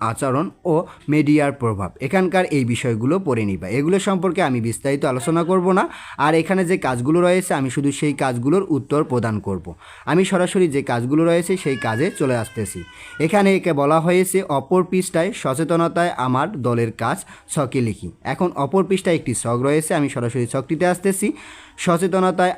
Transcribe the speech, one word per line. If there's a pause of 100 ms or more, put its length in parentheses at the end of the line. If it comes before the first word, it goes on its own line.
আচরণ (200)
ও (340)
মিডিয়ার
প্রভাব, (120)
এখানকার
এই
বিষয়গুলো
পড়ে
নিবা।
এগুলো
সম্পর্কে
আমি
বিস্তারিত
আলোচনা
করব
না, (340)
আর
এখানে
যে
কাজগুলো
রয়েছে
আমি
শুধু
সেই (100)
কাজগুলোর
উত্তর
প্রদান
করব। (400)
আমি
সরাসরি (100)
যে
কাজগুলো
রয়েছে
সেই
কাজে (100)
চলে
আসতেছি। (400)
এখানে
একে
বলা
হয়েছে (220)
অপর
পৃষ্ঠায় (100)
সচেতনতায়
আমার (200)
দলের (100)
কাজ, (340)
ছকে
লিখি। (140)
এখন
অপর
পৃষ্ঠায়
একটি
ছক (100)
রয়েছে,
আমি
সরাসরি
ছকটিতে
আসতেছি। (560)
সচেতনতায়